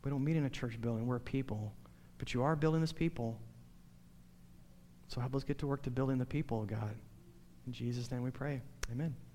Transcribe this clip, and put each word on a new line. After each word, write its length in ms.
We 80
don't 120
meet 140
in 80
a 40
church 300
building. 260
We're 120
a 20
people. 540
But 160
you 80
are 140
building 260
this 120
people. 440
So 100
help 160
us 80
get 140
to 100
work 160
to 60
building 300
the 60
people, 400
God. 280
In 80
Jesus' 380
name 100
we 80
pray. 320
Amen. 240